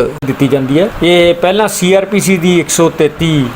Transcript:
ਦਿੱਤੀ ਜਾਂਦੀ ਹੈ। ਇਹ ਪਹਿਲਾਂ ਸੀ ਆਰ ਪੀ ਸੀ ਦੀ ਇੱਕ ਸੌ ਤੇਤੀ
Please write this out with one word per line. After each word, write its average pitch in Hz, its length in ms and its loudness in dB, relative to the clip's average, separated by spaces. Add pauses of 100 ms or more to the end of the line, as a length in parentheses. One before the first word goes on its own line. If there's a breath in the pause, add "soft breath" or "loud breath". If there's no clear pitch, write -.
(260)
ਦਿੱਤੀ 135 220 0
ਜਾਂਦੀ 135 320 0
ਹੈ। 202 100 0 (140)
ਇਹ 175 300 4
ਪਹਿਲਾਂ 190 340 0
ਸੀ 180 260 0
ਆਰ 196 120 2
ਪੀ 202 140 -2
ਸੀ 180 180 0
ਦੀ 175 220 2
ਇੱਕ 147 100 -4
ਸੌ 165 200 2
ਤੇਤੀ 151 560 0 (100)